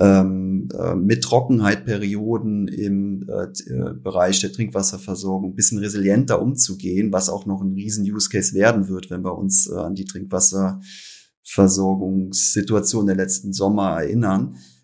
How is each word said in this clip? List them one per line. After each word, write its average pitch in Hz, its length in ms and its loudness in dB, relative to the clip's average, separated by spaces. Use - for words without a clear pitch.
ähm, 95 760 4
äh, 87 220 -2
mit 101 280 2
Trockenheitperioden 107 1400 0
im, 98 600 -2
äh, 95 220 -4
t-, - 200 -10
äh, - 220 -4
Bereich 95 460 0
der 98 140 -4
Trinkwasserversorgung 95 1000 -4
ein 95 40 -12
bisschen 107 220 2
resilienter 101 640 2
umzugehen, 98 720 0
was 92 160 0
auch 98 160 -6
noch 95 160 -2
ein 95 120 -2
riesen 101 380 -4
Use 104 200 -2
Case - 240 -2
werden 101 320 2
wird, 92 240 -8
wenn 92 120 -8
wir 92 140 -6
uns, 95 300 2
äh, 87 80 -8
an 90 180 -4
die 95 120 -8
Trinkwasserversorgungssituation 95 3000 0
der 95 120 2
letzten 95 360 -2
Sommer 95 480 0
erinnern. 101 540 0